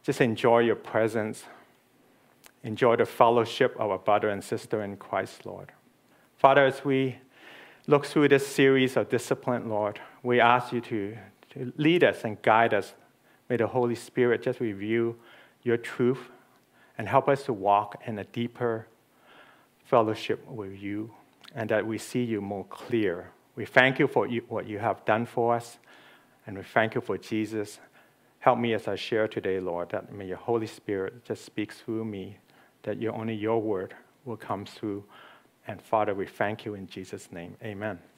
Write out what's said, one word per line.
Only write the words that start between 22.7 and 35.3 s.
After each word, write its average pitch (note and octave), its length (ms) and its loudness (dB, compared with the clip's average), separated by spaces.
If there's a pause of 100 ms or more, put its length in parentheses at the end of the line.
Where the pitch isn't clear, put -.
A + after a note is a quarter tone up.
We A2 120 -8
thank C3 340 2
you C#3+ 80 4
for A2+ 180 0
you, A#2 220 -4
what G2 180 -8
you G#2 140 -8
have G#2+ 240 -2
done A2 200 2
for A#2 300 -2
us, - 240 -8 (680)
and G#2 140 -12
we F#2+ 60 -12
thank A2 320 0
you - 40 0
for - 160 -6
Jesus. G#2+ 640 -6 (600)
Help B2 180 6
me A#2 160 0
as G#2+ 140 -4
I G2+ 80 -2
share A2 320 0
today, F#2+ 320 -4
Lord, F2 300 -6
that - 220 -8
may G2+ 140 -12
your F#2 120 -8
Holy A#2 280 -2
Spirit G2+ 580 -8
just - 200 -8
speak - 260 -8
through A2+ 340 -8
me, G2+ 340 -10 (440)
that G#2 180 -6
your, A2 140 -4
only A2+ 220 -6
your G#2+ 260 0
word G2 320 -4 (300)
will A#2 120 -10
come G2+ 280 -8
through. G2+ 400 -8 (640)